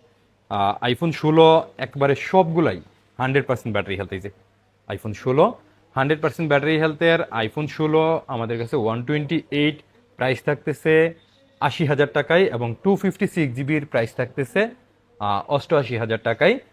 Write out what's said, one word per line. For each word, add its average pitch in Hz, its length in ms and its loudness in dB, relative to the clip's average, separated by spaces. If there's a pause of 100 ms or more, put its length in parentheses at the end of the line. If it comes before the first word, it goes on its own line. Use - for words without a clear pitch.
(500)
আহ, 101 360 -2
iPhone 123 260 0
ষোলো 160 640 4
একবারে 139 380 0
সবগুলাই 160 680 0 (360)
হান্ড্রেড 131 280 0
পার্সেন্ট 120 280 -4
ব্যাটারি 98 220 -2
হেলথ। 95 180 -6
এই 95 60 -6
যে 98 100 -12 (600)
iPhone 104 240 -8
ষোলো 147 400 2 (420)
হান্ড্রেড 147 260 0
পার্সেন্ট 160 280 -2
ব্যাটারি 147 300 2
হেলথের 160 400 2 (120)
iPhone 117 360 -4
ষোলো 160 600 0
আমাদের 117 320 -6
কাছে 117 160 -4
ওয়ান 117 300 -2
টোয়েন্টি 147 360 -2 (100)
এইট, 147 300 0 (340)
প্রাইস 127 280 -2
থাকতেছে 160 720 0 (460)
আশি 147 260 -2
হাজার 139 280 2
টাকায়, 160 300 2
এবং 120 400 -2
টু 196 120 2
ফিফটি 196 320 -2
সিক্স 139 280 -2
জিবির 143 300 -2
প্রাইস 117 300 -2
থাকতেছে, 139 540 -2 (500)
আহ, 104 320 -2
অষ্টআশি 135 460 0
হাজার 110 260 -2
টাকায় 151 360 2 (140)